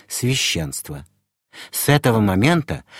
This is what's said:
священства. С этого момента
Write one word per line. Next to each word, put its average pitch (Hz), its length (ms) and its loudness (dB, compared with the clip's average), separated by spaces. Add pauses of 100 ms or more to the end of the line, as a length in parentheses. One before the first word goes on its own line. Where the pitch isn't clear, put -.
священства. - 960 -4 (640)
С - 200 -2
этого 127 320 4
момента 104 640 2 (140)